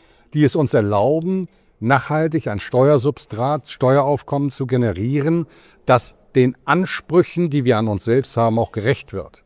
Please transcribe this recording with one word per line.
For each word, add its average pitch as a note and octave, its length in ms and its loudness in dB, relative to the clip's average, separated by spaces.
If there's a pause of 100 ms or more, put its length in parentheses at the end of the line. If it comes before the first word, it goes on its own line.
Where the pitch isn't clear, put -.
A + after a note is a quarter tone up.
(320)
die D3+ 120 2
es C3+ 120 2
uns D3+ 160 0
erlauben, D3 760 0 (320)
nachhaltig D3+ 680 0
ein G#2 120 -4
Steuersubstrat, C3+ 1080 0
Steueraufkommen C#3 800 0
zu C3+ 180 -8
generieren, B2+ 800 -2 (380)
das - 320 0 (180)
den B2+ 300 2
Ansprüchen, E3+ 840 0
die C#3 140 -2
wir A#2+ 120 2
an A2 120 0
uns G2+ 160 -4
selbst B2 340 -2
haben, A2+ 200 2
auch A2+ 140 -2
gerecht A#2 400 -4
wird. E2 340 -14